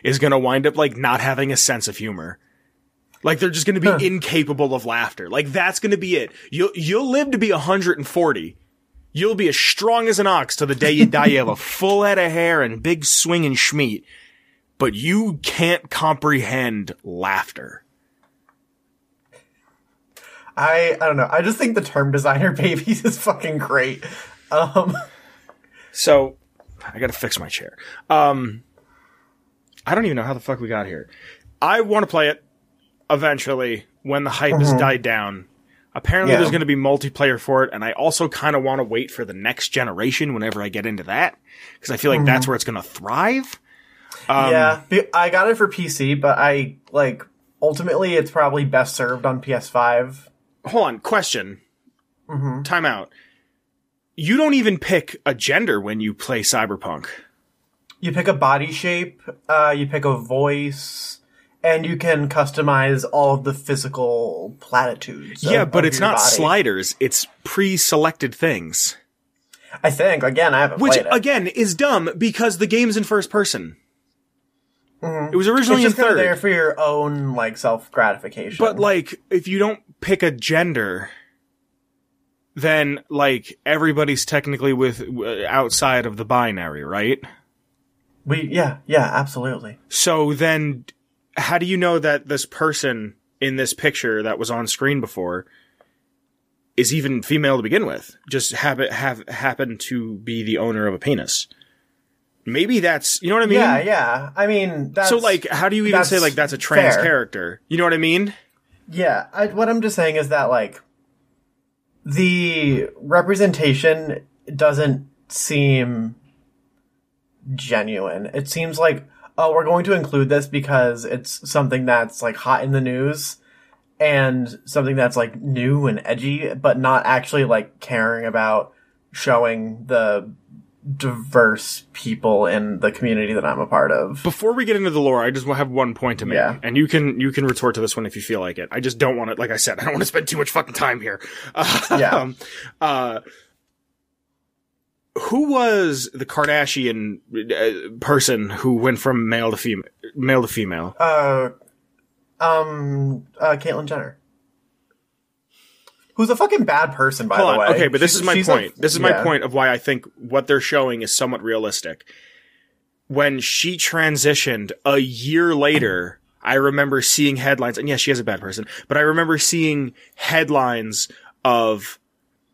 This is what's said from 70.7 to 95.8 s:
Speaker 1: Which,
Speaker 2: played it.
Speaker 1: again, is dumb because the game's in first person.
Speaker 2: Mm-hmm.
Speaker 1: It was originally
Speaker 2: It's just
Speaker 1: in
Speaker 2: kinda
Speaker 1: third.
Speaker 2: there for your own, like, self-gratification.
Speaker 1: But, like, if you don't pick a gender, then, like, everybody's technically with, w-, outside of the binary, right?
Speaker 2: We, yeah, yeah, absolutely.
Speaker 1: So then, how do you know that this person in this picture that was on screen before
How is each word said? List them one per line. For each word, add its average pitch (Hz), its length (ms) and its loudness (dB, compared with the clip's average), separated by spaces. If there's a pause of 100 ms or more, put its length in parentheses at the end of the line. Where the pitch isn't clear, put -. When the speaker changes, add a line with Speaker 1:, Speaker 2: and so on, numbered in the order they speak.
Speaker 1:
Which, 269 120 6
Speaker 2:
played - 140 4
it. 247 80 2
Speaker 1:
again, 262 320 0
is 214 260 0
dumb 190 440 0
because 220 420 0
the 208 80 2
game's 220 300 2
in 214 80 0
first 202 260 -2
person. 113 460 -2 (1200)
Speaker 2:
Mm-hmm. 156 320 -4
Speaker 1:
It 180 40 2
was 190 100 2
originally 254 360 4
Speaker 2:
It's 220 120 4
just - 40 -6
Speaker 1:
in 247 60 2
Speaker 2:
kinda 202 140 4
Speaker 1:
third. 185 80 4
Speaker 2:
there 175 80 0
for 196 140 -2
your 165 300 0
own, 147 540 0
like, 113 240 -4
self-gratification. 107 1080 -2
Speaker 1:
But, 214 140 2
like, 196 420 0 (120)
if 180 160 0
you 185 100 -2
don't 208 220 0 (200)
pick - 220 0
a 170 80 4
gender, 123 800 -2 (1500)
then, 147 540 0
like, 139 560 0
everybody's 151 600 2
technically 139 480 0
with, 123 260 0
w-, 110 480 -6
outside 123 580 2
of 107 120 -8
the 110 80 -8
binary, 98 580 0
right? 104 360 -2 (1080)
Speaker 2:
We, 143 260 -2
yeah, 156 340 0
yeah, 147 260 2
absolutely. 127 680 -6 (100)
Speaker 1:
So 156 440 0
then, 151 520 -2 (520)
how 175 200 0
do 175 80 -4
you 185 120 0
know 175 200 2
that 147 300 0
this 139 180 -4
person 127 720 -4 (240)
in 135 160 -2
this 131 180 -2
picture 117 480 -2
that 107 160 -4
was 113 140 -6
on 117 160 -4
screen 139 340 -2
before 92 440 -6 (1300)